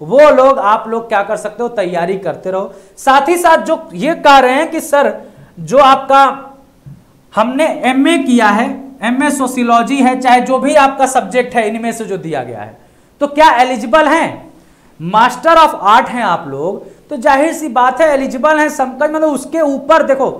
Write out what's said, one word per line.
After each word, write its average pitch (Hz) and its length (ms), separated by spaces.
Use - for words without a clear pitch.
वो 262 300
लोग, 262 280
आप 208 300
लोग 226 200
क्या 202 140
कर 208 140
सकते 214 260
हो, 240 60
तैयारी 180 500
करते 185 320
रहो। 190 240
साथ 269 320
ही 349 80
साथ 339 200
जो 311 380
ये 240 200
कह 285 240
रहे 254 160
हैं 311 160
कि 320 100
सर 277 340
जो 165 180
आपका 269 760
हमने 254 340
एमए 277 340
किया 240 300
है, 233 400
एमए 254 280
सोशियोलॉजी 240 640
है, 254 240
चाहे 247 200
जो 254 180
भी 277 160
आपका 269 320
subject 247 480
है 226 140
इनमें 226 240
से 226 120
जो 190 120
दिया 147 260
गया 117 180
है, 107 160
तो 285 60
क्या 294 240
eligible 247 580
हैं? 202 420
Master 233 560
of 311 180
Art 233 200
हैं 240 140
आप 180 260
लोग, 156 380
तो 294 80
जाहिर 285 360
सी 311 160
बात 254 320
है 320 80
eligible 277 500
हैं। 302 100
समकक्ष 294 460
मतलब 311 140
उसके 311 320
ऊपर 294 420
देखो, 269 380